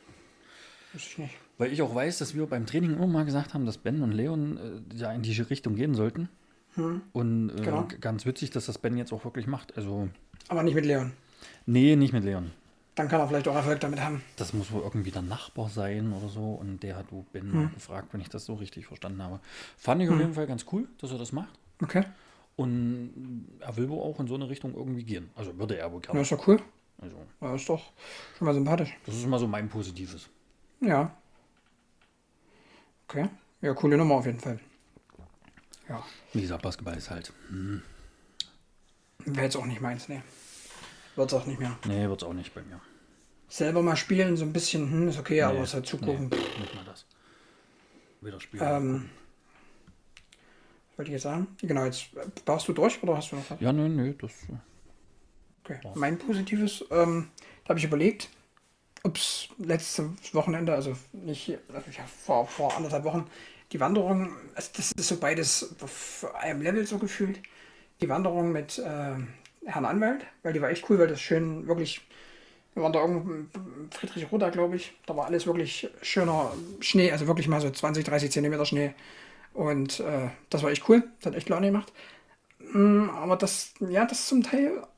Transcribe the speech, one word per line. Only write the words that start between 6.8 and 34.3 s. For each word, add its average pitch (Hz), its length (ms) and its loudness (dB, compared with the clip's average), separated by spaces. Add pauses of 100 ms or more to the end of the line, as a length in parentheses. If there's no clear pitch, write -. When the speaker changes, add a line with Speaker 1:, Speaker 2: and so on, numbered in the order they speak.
Speaker 2:
Und, 113 380 2
äh, 107 120 -4
Speaker 1:
Genau. 151 220 0
Speaker 2:
g-, - 140 -10
ganz 110 280 -4
witzig, 127 240 -4
dass - 160 -4
das 117 120 -6
Ben 120 180 -2
jetzt 120 160 -4
auch 110 120 -8
wirklich 120 240 -6
macht. - 280 -6
Also 101 320 -4 (400)
Speaker 1:
Aber 165 140 0
nicht 160 120 4
mit 151 100 4
Leon. 131 280 0 (540)
Speaker 2:
Nee, 131 300 8
nicht 139 160 6
mit 113 120 2
Leon. 92 260 -2 (460)
Speaker 1:
Dann 151 120 0
kann 160 120 4
er 147 80 4
vielleicht 143 200 2
auch 139 60 2
Erfolg 143 260 2
damit 143 200 -2
haben. 147 220 -4 (140)
Speaker 2:
Das 101 160 -6
muss 101 200 -2
wohl 107 100 -2
irgendwie 98 280 -4
der 95 120 -6
Nachbar 110 460 -6
sein 104 440 -2
oder 101 160 -6
so. 107 260 -6
Und 98 280 -8
der 98 140 -8
hat 98 160 -12
wohl 95 200 -12
Ben 95 180 -10
mal - 140 2
Speaker 1:
Hm. - 100 -4
Speaker 2:
gefragt, - 380 -12
wenn 101 80 -6
ich 90 80 -10
das 107 160 -12
so 113 100 -10
richtig 101 320 -12
verstanden 95 360 -10
habe. 92 180 -10 (360)
Fand 160 260 2
ich 170 60 4
auf 165 60 6
Speaker 1:
Hm. 156 60 6
Speaker 2:
jeden 160 140 2
Fall 151 120 -2
ganz 127 260 -6
cool, 214 160 -2 (100)
dass 131 140 -10
er 127 60 -6
das 117 140 -8
macht. 165 260 -8 (240)
Speaker 1:
Okay. 180 220 2 (520)
Speaker 2:
Und 123 920 -4 (120)
er 110 160 -10
will 123 120 0
wohl 156 120 -4
auch 151 200 -4
in 127 80 -2
so 123 80 -4
eine 139 120 -4
Richtung 135 280 -6
irgendwie 127 280 -4
gehen. 90 300 -6
Also 92 240 -8
würde 104 180 -2
er 85 160 -6
wohl 87 80 -10
gerne. - 180 -2
Speaker 1:
Ja, 143 40 4
ist 139 100 0
doch 143 140 -2
cool. 208 140 10 (400)
Speaker 2:
Also 82 160 -14 (240)
Speaker 1:
Ja, 127 140 -4
ist 135 140 -6
doch 160 240 -2 (460)
schon 170 80 0
mal 147 80 4
sympathisch. 147 420 2 (100)
Speaker 2:
das 110 100 -6
ist 120 100 -4
mal 127 140 2
so 117 80 2
mein 107 200 -2
Positives. 92 600 -10 (520)
Speaker 1:
Ja. 170 340 2 (1900)
Okay. 156 200 -2 (320)
Ja, 139 140 2
coole 147 220 6
Nummer 151 200 8
auf 127 100 2
jeden 120 140 -2